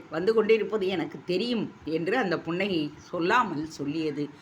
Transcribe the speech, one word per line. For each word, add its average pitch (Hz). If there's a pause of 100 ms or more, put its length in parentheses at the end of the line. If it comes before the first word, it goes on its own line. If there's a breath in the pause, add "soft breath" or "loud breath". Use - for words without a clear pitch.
வந்து 180
கொண்டிருப்பது 208
எனக்கு 170
தெரியும்" 202 (200)
என்று 165
அந்த 190
புன்னகை 175 (260)
சொல்லாமல் 180
சொல்லியது. 147 (160 loud breath)